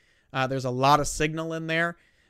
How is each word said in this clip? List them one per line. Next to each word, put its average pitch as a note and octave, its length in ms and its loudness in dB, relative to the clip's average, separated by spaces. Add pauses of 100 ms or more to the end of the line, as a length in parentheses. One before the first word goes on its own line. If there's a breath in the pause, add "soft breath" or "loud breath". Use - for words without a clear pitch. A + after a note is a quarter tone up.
(320 soft breath)
Uh, C3 160 -2
there's C3 160 -4
a C3 80 -4
lot C3+ 300 4
of C#3+ 80 -4
signal D#3+ 420 -4
in D#3+ 160 -6
there, E3+ 300 -2 (320 soft breath)